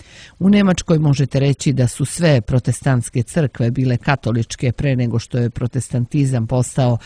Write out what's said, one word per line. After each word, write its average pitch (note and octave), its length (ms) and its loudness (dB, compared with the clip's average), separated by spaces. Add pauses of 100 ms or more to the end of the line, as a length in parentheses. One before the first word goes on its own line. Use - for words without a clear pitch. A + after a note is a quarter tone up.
(400)
"U F#3 100 2
Nemačkoj F#3+ 500 2
možete C#3+ 400 0
reći C#3 340 0
da B2+ 140 2
su - 180 -4
sve D3+ 360 2
protestantske B2 840 -2
crkve B2 480 -2
bile B2 260 0
katoličke B2 720 -2
pre C#3 240 -2
nego A#2+ 240 -2
što - 180 -8
je A#2+ 120 0
protestantizam B2 1000 -2
postao B2 580 0